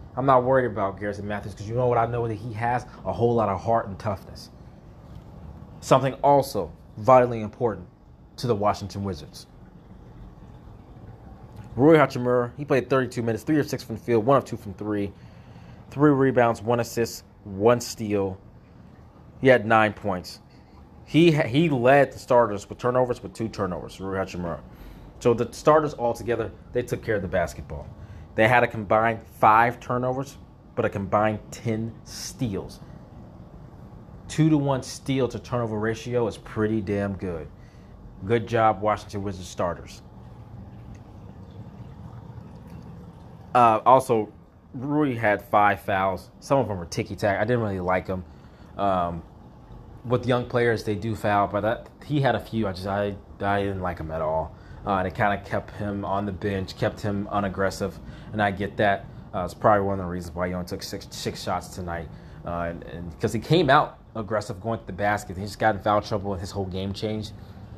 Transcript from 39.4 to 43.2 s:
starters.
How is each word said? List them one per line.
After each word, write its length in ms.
starters. 540